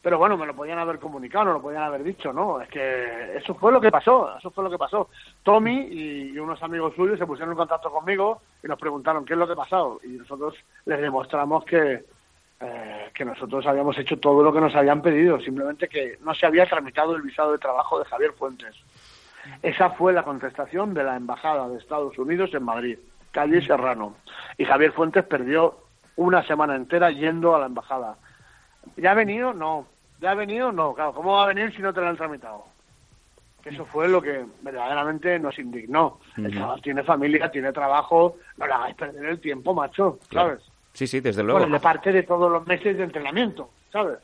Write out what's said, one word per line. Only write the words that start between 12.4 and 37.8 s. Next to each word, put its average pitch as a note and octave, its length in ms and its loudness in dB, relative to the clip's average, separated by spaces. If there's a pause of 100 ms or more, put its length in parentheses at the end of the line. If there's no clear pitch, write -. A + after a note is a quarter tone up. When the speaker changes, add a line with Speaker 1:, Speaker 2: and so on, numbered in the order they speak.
Speaker 1:
eh, A2 520 -12
que C#3 120 -8
nosotros C3+ 420 -6
habíamos C#3 300 2
hecho C#3 200 -4
todo C#3+ 240 6
lo D3+ 120 8
que D#3 80 4
nos D3 120 4
habían C#3+ 280 6
pedido, D#3+ 400 6
simplemente C#3 480 -6
que C3+ 340 -6
no D#3 100 -4
se F3 120 0
había E3 200 8
tramitado D3+ 520 0
el D3+ 40 -6
visado D3+ 300 0
de D3+ 60 2
trabajo C#3 420 -2
de D3 60 -4
Javier C#3+ 260 -2
Fuentes. B2 460 -12 (840)
Esa F3+ 280 2
fue F3+ 240 2
la E3+ 100 2
contestación C#3+ 680 -6
de D3 100 -2
la B2+ 140 -2
Embajada B2 500 -4
de B2 100 -10
Estados D3 400 -6
Unidos E3+ 360 -2
en C3+ 100 -4
Madrid, A#2+ 340 -6 (340)
calle D3+ 340 2
Serrano. B2 500 0 (420)
Y D3 60 0
Javier D3 300 4
Fuentes E3 320 2
perdió D3+ 520 0 (380)
una F3 320 4
semana D3 300 0
entera E3+ 340 2
yendo E3 420 2
a D#3 60 4
la C3+ 60 0
embajada. B2 500 -8 (800)
¿Ya F3+ 160 4
ha - 20 4
venido? A3+ 400 0
No. D#3 320 -6 (360)
¿Ya F#3 100 -2
ha G3+ 40 0
venido? G#3+ 360 -4
No. D#3 220 -2
Claro, D3 200 -4
¿cómo E3+ 200 -2
va G3+ 100 4
a G3+ 40 4
venir G3+ 280 -2
si G3 60 -12
no F#3+ 120 -4
te F3+ 80 -4
lo F3 60 0
han E3+ 100 -4
tramitado? A#2+ 480 -12 (960)
Eso D3 220 -14
fue D#3 220 0
lo F3+ 140 6
que C#3 240 -6 (160)
verdaderamente D3 760 -4
nos C#3+ 220 -6
indignó. B2 600 -2 (180)
El G#2 100 -4
Speaker 2:
Ujú. G2 80 -6
Speaker 1:
chaval A#2+ 260 -6
tiene C#3 220 -4
familia, D3+ 480 2
tiene C3+ 200 -4
trabajo, D3+ 680 2 (200)